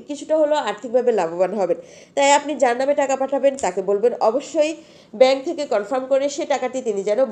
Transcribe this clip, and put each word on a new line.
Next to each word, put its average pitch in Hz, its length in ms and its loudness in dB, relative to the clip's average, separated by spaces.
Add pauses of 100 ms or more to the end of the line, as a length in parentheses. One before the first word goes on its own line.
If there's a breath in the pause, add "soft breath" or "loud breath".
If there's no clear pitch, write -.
কিছুটা 294 340 -4
হলেও 302 180 2 (100)
আর্থিকভাবে 240 500 0
লাভবান 175 400 0
হবেন। 170 180 0 (380 loud breath)
তাই 277 140 4 (100)
আপনি 294 120 -6 (100)
যার 240 160 2
নামে 269 240 0
টাকা 269 200 0
পাঠাবেন, 269 320 0 (100)
তাকে 185 260 -2
বলবেন 208 220 2 (180)
অবশ্যই 302 420 0 (420 loud breath)
ব্যাংক 262 340 6
থেকে 285 160 -4 (100)
কনফার্ম 226 380 -2
করে 269 180 2
সে 294 140 -6 (100)
টাকাটি 254 340 -4
তিনি 202 220 -2
যেন 208 100 0 (120)